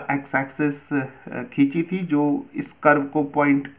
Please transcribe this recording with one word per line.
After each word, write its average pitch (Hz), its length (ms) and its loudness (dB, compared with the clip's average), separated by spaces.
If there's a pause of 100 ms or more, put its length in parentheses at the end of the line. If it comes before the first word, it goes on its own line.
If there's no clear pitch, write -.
(120)
x 139 240 -4
axis, 143 580 -4
अ, 131 500 -6
खींची 143 400 0
थी, 180 140 -4
जो 147 580 0
इस - 160 -6
कर्व 147 320 4
को 147 200 -2
पॉइंट 143 560 0